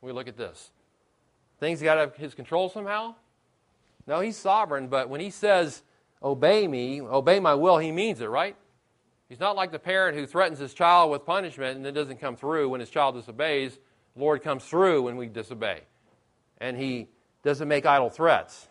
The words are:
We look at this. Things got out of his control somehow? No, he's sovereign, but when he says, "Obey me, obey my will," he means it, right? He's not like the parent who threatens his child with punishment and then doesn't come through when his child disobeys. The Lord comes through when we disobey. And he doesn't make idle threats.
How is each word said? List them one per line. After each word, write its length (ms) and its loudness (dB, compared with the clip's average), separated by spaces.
We 100 -14
look 160 -10
at 80 -16
this. 360 -14
Things 200 -4
got 200 4
out 80 2
of 80 -12
his 180 -14
control 360 -4
somehow? 440 -8
No, 140 -2
he's 140 -4
sovereign, 520 0
but 220 -2
when 120 -8
he 80 -8
says, 540 0
"Obey 440 4
me, 340 -4
obey 380 4
my 140 4
will," 240 6
he 140 -2
means 300 -2
it, 60 -6
right? 280 -4
He's 140 -14
not 140 -2
like 160 -4
the 60 -10
parent 400 0
who 80 -6
threatens 340 0
his 140 -10
child 380 6
with 140 -4
punishment 500 -4
and 100 -12
then 80 -8
doesn't 260 -6
come 180 -8
through 320 -2
when 100 -6
his 100 -12
child 260 0
disobeys. 600 -6
The 60 -10
Lord 200 0
comes 220 -6
through 400 2
when 140 -4
we 100 -10
disobey. 540 -8
And 180 -8
he 320 -8
doesn't 240 -2
make 180 0
idle 240 4
threats. 600 0